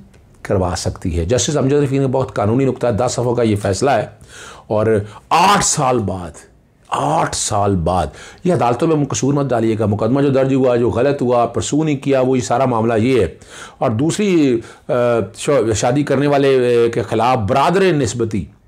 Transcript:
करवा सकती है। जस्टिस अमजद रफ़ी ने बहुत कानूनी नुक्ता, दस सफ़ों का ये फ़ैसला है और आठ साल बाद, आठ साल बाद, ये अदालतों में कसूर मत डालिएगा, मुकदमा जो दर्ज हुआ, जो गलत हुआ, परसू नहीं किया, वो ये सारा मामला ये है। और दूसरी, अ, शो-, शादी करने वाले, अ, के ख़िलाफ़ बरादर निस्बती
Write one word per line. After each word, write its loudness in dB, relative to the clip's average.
करवा -2
सकती -6
है। -2
जस्टिस 0
अमजद 2
रफ़ी 0
ने 0
बहुत -2
कानूनी 0
नुक्ता, 0
दस 0
सफ़ों -2
का 0
ये 2
फ़ैसला 0
है -4
और 0
आठ 4
साल 0
बाद, -6
आठ -2
साल 0
बाद, 0
ये 2
अदालतों 0
में 0
कसूर -2
मत -2
डालिएगा, 0
मुकदमा 0
जो 2
दर्ज 2
हुआ, 2
जो 0
गलत 0
हुआ, 2
परसू -2
नहीं -2
किया, 0
वो 2
ये 0
सारा 0
मामला 0
ये 2
है। -4
और 0
दूसरी, 2
अ, 2
शो-, 0
शादी 0
करने 0
वाले, 4
अ, 0
के -2
ख़िलाफ़ 0
बरादर 2
निस्बती -2